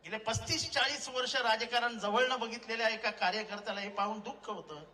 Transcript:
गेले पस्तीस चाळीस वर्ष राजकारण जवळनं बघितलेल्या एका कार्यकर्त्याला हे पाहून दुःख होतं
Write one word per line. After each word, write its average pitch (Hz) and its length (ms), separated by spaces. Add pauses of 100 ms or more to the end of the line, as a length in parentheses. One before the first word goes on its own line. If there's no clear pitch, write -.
गेले 202 120
पस्तीस 233 540
चाळीस 277 380
वर्ष 254 260
राजकारण 233 640
जवळनं 240 420
बघितलेल्या 226 500
एका 220 220
कार्यकर्त्याला 202 680
हे 202 100
पाहून 208 300
दुःख 220 300
होतं 160 340 (100)